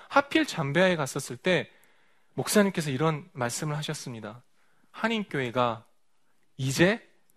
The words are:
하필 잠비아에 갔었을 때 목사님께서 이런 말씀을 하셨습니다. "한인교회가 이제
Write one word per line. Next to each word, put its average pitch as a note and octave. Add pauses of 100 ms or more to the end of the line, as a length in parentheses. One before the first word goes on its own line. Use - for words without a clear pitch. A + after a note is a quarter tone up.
하필 C#4+
잠비아에 E3+
갔었을 C#3
때 E3 (640)
목사님께서 F3+
이런 D3
말씀을 D3
하셨습니다. B2 (480)
"한인교회가 B2+ (720)
이제 D3 (300)